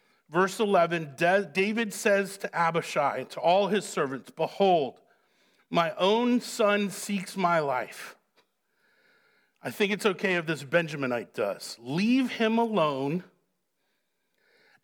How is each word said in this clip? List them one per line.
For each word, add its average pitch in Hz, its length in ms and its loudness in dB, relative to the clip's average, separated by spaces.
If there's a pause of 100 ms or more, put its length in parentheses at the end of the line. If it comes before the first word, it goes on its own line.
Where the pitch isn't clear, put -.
(300)
Verse 185 300 0
eleven, 170 580 2
Da-, 180 240 4
David 202 500 -2
says 202 460 0
to - 180 -8
Abishai 160 640 0
and 127 140 -8
to - 80 -12
all 185 280 4
his 190 160 -2
servants, 135 460 -6
"Behold, 165 720 0 (680)
my 170 240 2
own 233 440 2
son 202 520 0
seeks - 440 -8
my 175 220 2
life." 131 580 -4 (1500)
I - 80 -8
think 202 200 0
it's 202 140 -2
okay 190 300 0
if 170 100 -2
this 151 180 -4
Benjaminite 139 680 -2
does. 101 460 -6
"Leave 208 540 0
him 226 260 0
alone 160 640 0 (1600)